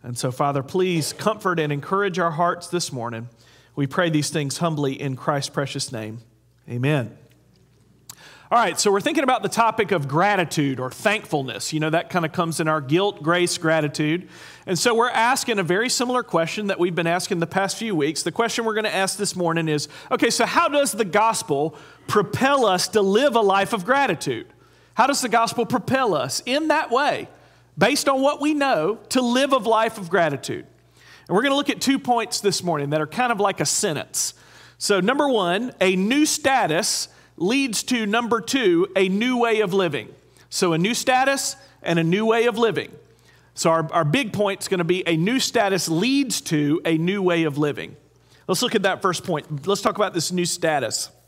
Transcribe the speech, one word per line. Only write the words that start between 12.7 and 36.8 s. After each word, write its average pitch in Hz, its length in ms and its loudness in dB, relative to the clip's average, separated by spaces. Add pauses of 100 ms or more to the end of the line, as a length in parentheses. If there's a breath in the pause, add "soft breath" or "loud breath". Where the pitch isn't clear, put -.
guilt, 175 420 0
grace, 175 360 2
gratitude. 160 720 0 (380 loud breath)
And 185 100 -2
so 240 160 2
we're 226 160 2
asking 233 520 0
a - 20 -2
very 185 260 0
similar 247 360 -2
question 170 420 -2
that 196 140 -4
we've 180 140 0
been 165 120 0
asking 175 320 -2
the 165 80 -2
past 190 300 -4
few 220 180 -4
weeks. 151 300 -2
The 165 80 -2
question 226 320 0
we're 220 100 -2
gonna 214 140 -2
ask 185 280 -2
this 196 200 -6
morning 165 320 0
is, 147 180 -2 (240 loud breath)
okay, 233 200 2
so 233 160 2
how 339 200 2
does 285 240 2
the 214 140 -2
gospel 165 720 0 (320 loud breath)
propel 226 580 2
us 180 220 2
to 214 140 2
live 220 340 4
a 233 40 6
life 196 320 2
of 190 120 -4
gratitude? 190 640 -2 (460 soft breath)
How 240 120 4
does 277 140 0
the 254 80 -2
gospel 226 360 2
propel 240 520 0
us 131 280 -4
in 302 240 -2
that 302 220 0
way, 247 380 0 (500 soft breath)
based 262 300 2
on 269 120 2
what 285 200 0
we 302 120 0
know, 226 460 0 (120)
to 254 120 2
live 254 300 2
a 269 60 4
life 226 380 2
of 180 140 -10
gratitude? 143 560 0 (600 loud breath)
And 170 80 0
we're 240 80 2
gonna 277 100 2
look 277 160 0
at 196 100 -4
two 269 200 0
points 233 400 -2
this 190 240 -2
morning 147 260 -2
that 156 100 0
are 151 60 -2
kind 240 240 -2
of 214 80 -2
like 196 220 0
a 147 40 0
sentence. - 720 -4 (440 loud breath)
So 202 200 2
number 277 300 2
one, 214 520 0
a 190 140 4
new 247 320 2
status 214 800 0 (300 soft breath)